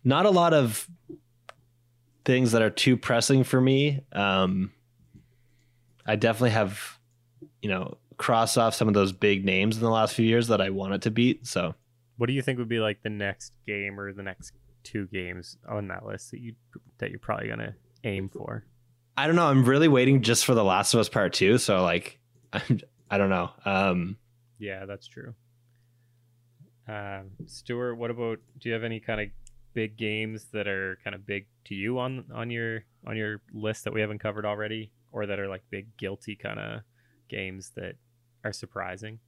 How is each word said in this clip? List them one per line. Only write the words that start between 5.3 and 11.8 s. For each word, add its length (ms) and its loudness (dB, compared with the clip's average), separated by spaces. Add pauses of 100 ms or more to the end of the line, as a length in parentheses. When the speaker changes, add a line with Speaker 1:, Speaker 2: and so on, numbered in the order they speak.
Speaker 1:
I 100 2
definitely 340 2
have, 480 -2 (640)
you 80 -6
know, 300 -4 (180)
crossed 400 2
off 180 4
some 140 2
of 60 4
those 180 4
big 320 2
names 320 2
in 60 -4
the 80 2
last 240 2
few 100 2
years 240 4
that 120 4
I 100 0
wanted 320 -4
to 80 0
beat. 360 0
So, 280 -4 (420)